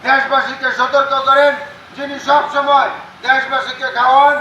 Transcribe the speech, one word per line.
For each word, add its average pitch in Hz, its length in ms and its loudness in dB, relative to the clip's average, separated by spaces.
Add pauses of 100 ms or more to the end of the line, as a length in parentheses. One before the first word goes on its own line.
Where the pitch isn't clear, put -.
দেশবাসীকে 262 640 -2 (100)
সতর্ক 277 340 0 (140)
করেন, 285 260 4 (420)
যিনি 285 240 -10
সব 285 240 2 (100)
সময় 277 360 0 (340)
দেশবাসীকে 262 640 -4 (100)
খাওয়ান 269 440 4